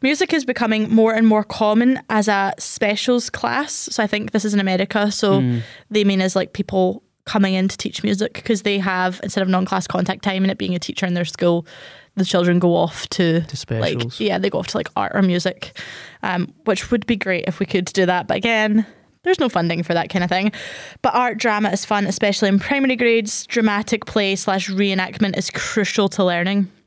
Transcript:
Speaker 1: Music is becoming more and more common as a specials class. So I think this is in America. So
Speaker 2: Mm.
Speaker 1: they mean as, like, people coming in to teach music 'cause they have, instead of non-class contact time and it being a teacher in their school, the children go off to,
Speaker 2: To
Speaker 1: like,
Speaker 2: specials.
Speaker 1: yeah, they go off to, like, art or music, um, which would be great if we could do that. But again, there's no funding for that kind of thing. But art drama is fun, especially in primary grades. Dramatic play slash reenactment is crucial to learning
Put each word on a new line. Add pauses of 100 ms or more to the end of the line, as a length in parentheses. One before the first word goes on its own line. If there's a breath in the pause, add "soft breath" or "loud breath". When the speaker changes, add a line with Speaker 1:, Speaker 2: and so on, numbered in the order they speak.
Speaker 1:
Music
is
becoming
more
and
more
common (100)
as
a
specials
class.
So
I
think
this
is
in
America.
So
Speaker 2:
Mm. (260 loud breath)
Speaker 1:
they
mean
as,
like,
people (220)
coming
in
to
teach
music
'cause
they
have,
instead
of
non-class
contact
time
and
it
being
a
teacher
in
their
school, (520 loud breath)
the
children
go
off
to,
Speaker 2:
To
Speaker 1:
like,
Speaker 2:
specials.
Speaker 1:
yeah,
they
go
off
to,
like,
art
or
music, (460 loud breath)
um, (120)
which
would
be
great
if
we
could
do
that.
But
again, (380 loud breath)
there's
no
funding
for
that
kind
of
thing. (520 loud breath)
But
art
drama
is
fun,
especially
in
primary
grades.
Dramatic
play
slash
reenactment
is
crucial
to
learning (200)